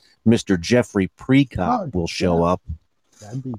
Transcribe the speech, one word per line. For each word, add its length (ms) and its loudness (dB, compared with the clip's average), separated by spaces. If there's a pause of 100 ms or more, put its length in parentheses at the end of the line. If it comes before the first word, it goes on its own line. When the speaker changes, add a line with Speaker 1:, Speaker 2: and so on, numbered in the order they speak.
(260)
Speaker 1:
Mister 320 2
Jeffrey 520 0 (100)
Precott 680 0
Speaker 2:
Oh, 20 -12 (100)
Speaker 1:
will 80 -2
show 320 0
Speaker 2:
yeah. 140 2
Speaker 1:
up, 80 -6 (580)
Speaker 2:
That'd 240 -12
be, 160 -10